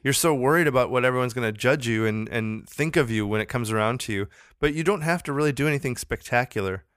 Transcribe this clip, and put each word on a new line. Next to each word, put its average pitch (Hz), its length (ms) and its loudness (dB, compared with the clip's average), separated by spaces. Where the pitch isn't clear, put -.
You're 135 120 0
so 165 200 2
worried 147 340 4
about 123 220 2
what 123 140 0
everyone's 127 300 2
gonna 117 180 -2
judge 123 340 0
you 113 200 0
and, 110 240 -2
and 110 400 -4
think 156 260 -2
of 131 160 2
you 107 160 0
when 107 140 0
it - 80 -6
comes 117 220 -2
around 110 300 0
to 110 120 -6
you. 98 140 -2
But 147 120 2
you 156 120 -4
don't 190 160 0
have 170 220 0
to 147 100 -4
really 147 180 2
do 139 160 0
anything 139 300 -2
spectacular. 104 880 -2